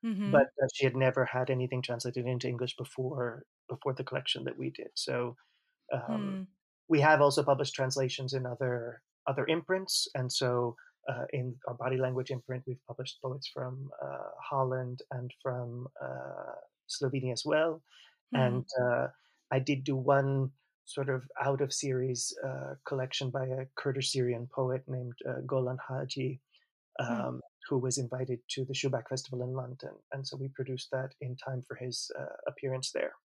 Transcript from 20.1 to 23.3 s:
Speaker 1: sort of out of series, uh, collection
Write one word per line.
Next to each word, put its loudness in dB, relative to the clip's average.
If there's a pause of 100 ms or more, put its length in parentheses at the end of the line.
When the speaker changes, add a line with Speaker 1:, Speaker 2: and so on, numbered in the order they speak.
Speaker 1:
sort -2
of 0 (160)
out 2
of 2
series, 0
uh, -4 (100)
collection -2